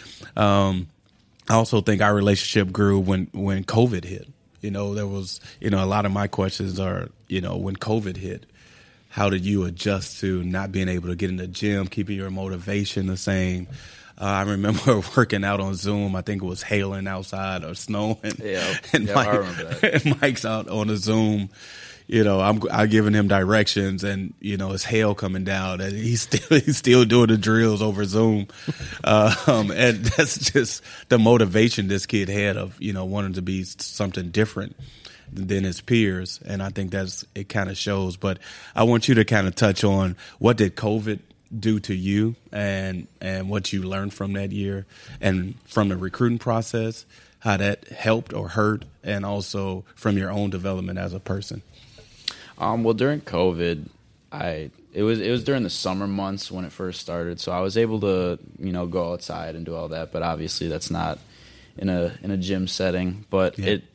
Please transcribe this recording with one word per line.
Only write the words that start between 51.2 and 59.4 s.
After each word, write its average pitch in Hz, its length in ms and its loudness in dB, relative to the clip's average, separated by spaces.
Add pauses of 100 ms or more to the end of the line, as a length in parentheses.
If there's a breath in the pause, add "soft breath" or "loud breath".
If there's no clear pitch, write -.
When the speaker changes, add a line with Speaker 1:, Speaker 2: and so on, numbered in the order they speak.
Speaker 1:
person. 98 420 -6 (960 loud breath)
Speaker 2:
Um, 113 260 0
well, 113 100 4
during 139 260 2
covid, 85 640 0 (460)
I, 80 380 -6 (220)
it 92 100 -4
was, 110 180 2
it 101 100 -2
was 123 140 -2
during 139 180 0
the 95 80 -4
summer 95 360 -4
months 98 440 -6
when 92 140 -8
it 76 80 -12
first 92 280 -8
started, 85 400 -6
so 92 120 -6
I 90 80 -2
was 95 180 -2
able 110 220 2
to, 90 380 0 (200)
you 92 140 -6
know, 90 140 -4
go 87 260 -4
outside 82 420 -10